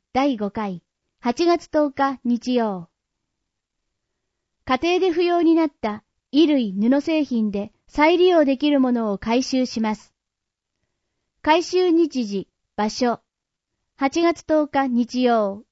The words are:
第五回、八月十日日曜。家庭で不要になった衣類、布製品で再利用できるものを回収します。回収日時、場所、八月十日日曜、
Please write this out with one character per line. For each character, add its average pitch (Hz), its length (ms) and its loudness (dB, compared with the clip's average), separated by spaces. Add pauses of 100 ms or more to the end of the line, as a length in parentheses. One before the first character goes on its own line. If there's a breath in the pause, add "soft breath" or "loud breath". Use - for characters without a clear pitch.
(120)
第 269 240 0
五 202 140 -6
回、 196 320 -8 (380)
八 240 260 -2
月 339 220 0
十 302 240 0
日 269 320 -4
日 240 300 -2
曜。 202 360 -4 (1700)
家 262 180 0
庭 349 160 2
で 359 140 2
不 339 100 0
要 349 200 0
に 330 120 4
な 320 120 2
っ 294 40 -6
た 214 340 -10 (280)
衣 302 140 4
類、 254 260 0
布 233 280 0
製 311 240 -2
品 220 260 -2
で 202 220 -8 (160)
再 320 300 2
利 359 100 4
用 339 160 4
で 269 120 0
き 294 140 -2
る 285 80 2
も 254 140 2
の 226 200 -2
を 190 60 -6
回 240 240 -2
収 254 240 -2
し 233 140 -8
ま 214 160 -4
す。 - 180 -20 (1300)
回 320 220 2
収 359 260 0
日 311 340 0
時、 202 240 -6 (280)
場 214 120 -2
所、 240 320 -2 (760)
八 277 260 0
月 330 220 0
十 302 240 0
日 269 180 -2
日 247 360 -2
曜、 214 500 0